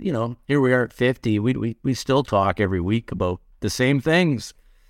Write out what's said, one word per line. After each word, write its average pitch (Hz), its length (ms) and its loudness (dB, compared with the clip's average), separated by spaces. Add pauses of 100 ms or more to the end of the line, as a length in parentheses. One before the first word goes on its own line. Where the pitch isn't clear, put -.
you 190 100 -4
know, 120 320 -4
here 143 160 0
we 127 140 2
are 127 100 2
at 117 80 -6
fifty. 123 480 0
We, 117 140 0
we, 113 280 -4
we 135 120 0
still 131 300 0
talk 98 360 0
every 95 220 0
week 110 280 -2
about 90 300 -2 (220)
the 107 80 -2
same 131 320 0
things, 160 520 0 (360)